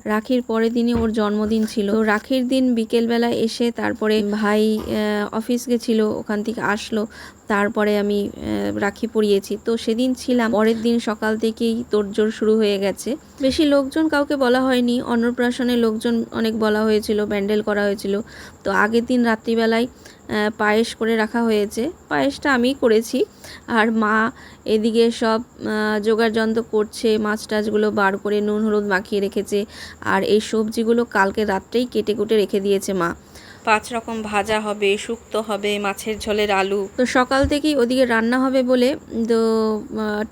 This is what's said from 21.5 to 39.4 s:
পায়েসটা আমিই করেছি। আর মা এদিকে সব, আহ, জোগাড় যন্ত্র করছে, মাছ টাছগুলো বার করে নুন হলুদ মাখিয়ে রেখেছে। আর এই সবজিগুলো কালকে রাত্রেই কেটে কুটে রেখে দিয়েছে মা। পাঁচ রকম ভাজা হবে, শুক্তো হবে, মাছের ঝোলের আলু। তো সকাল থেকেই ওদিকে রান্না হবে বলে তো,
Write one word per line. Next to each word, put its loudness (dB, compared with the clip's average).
পায়েসটা 0
আমিই 2
করেছি। 2
আর 2
মা 2
এদিকে 2
সব, 0
আহ, -4
জোগাড় 2
যন্ত্র 0
করছে, 0
মাছ -4
টাছগুলো 0
বার 2
করে -2
নুন 0
হলুদ 2
মাখিয়ে -2
রেখেছে। -2
আর 0
এই 2
সবজিগুলো 0
কালকে 0
রাত্রেই -2
কেটে -2
কুটে 0
রেখে 2
দিয়েছে 0
মা। 0
পাঁচ 0
রকম -6
ভাজা -2
হবে, 0
শুক্তো -6
হবে, -2
মাছের -4
ঝোলের -2
আলু। 0
তো 2
সকাল 2
থেকেই 0
ওদিকে 4
রান্না 2
হবে 2
বলে 2
তো, 2